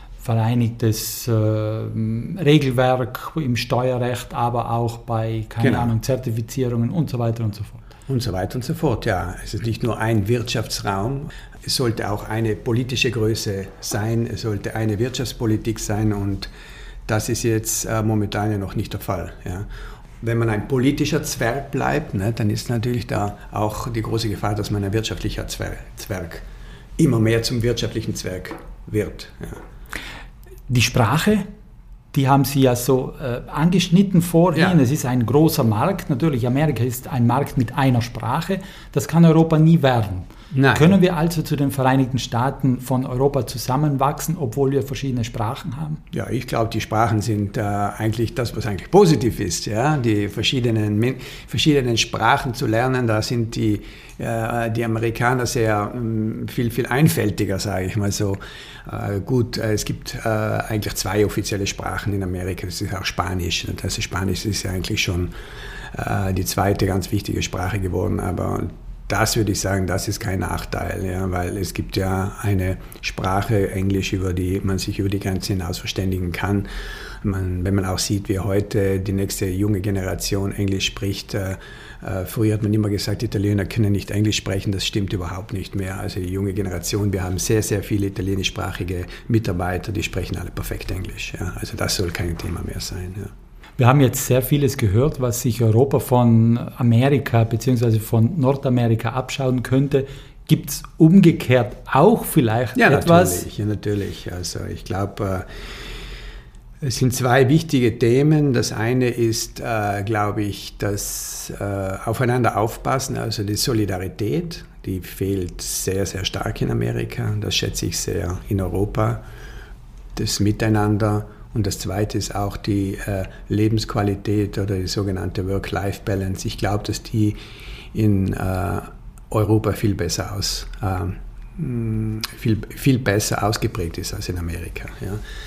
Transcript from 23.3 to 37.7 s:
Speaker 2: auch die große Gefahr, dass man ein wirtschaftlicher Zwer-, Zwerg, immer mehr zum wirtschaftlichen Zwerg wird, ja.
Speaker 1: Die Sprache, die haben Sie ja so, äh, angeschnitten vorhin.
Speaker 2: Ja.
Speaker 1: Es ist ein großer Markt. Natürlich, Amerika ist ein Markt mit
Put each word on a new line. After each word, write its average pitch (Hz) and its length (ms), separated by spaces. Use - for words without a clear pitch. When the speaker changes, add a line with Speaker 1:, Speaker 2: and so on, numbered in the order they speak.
Speaker 2:
auch 107 360
die 113 140
große 110 260
Gefahr, 104 260
dass 104 160
man 104 140
ein 98 80
wirtschaftlicher - 560
Zwer-, 95 300
Zwerg, 92 460
immer 131 200
mehr 113 240
zum 120 200
wirtschaftlichen 113 520
Zwerg - 400
wird, - 540
ja. - 80
Speaker 1:
Die 120 100
Sprache, 143 640
die 135 140
haben 139 160
Sie - 160
ja 127 160
so, 131 440
äh, 123 200
angeschnitten 175 720
vorhin. 165 400
Speaker 2:
Ja. 185 120
Speaker 1:
Es 131 180
ist 151 120
ein 123 220
großer 147 380
Markt. 117 460
Natürlich, 147 360
Amerika 127 380
ist 127 240
ein 120 180
Markt 135 320
mit 117 180